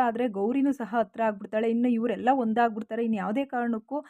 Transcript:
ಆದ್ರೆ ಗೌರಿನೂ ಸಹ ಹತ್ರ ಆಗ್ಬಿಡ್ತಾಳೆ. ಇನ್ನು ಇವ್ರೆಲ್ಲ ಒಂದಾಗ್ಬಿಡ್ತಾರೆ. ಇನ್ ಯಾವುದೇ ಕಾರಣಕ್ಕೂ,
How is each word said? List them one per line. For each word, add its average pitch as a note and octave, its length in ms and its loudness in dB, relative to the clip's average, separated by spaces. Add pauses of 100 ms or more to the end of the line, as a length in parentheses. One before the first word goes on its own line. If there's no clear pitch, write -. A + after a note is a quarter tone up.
ಆದ್ರೆ A#3+ 240 0
ಗೌರಿನೂ A#3+ 440 0
ಸಹ A3+ 260 -6
ಹತ್ರ A3+ 240 -2
ಆಗ್ಬಿಡ್ತಾಳೆ. G#3+ 480 -2
ಇನ್ನು A#3+ 180 2
ಇವ್ರೆಲ್ಲ A3+ 440 0
ಒಂದಾಗ್ಬಿಡ್ತಾರೆ. A3+ 720 0
ಇನ್ A3+ 100 0
ಯಾವುದೇ G#3+ 300 -2
ಕಾರಣಕ್ಕೂ, A#3+ 640 -4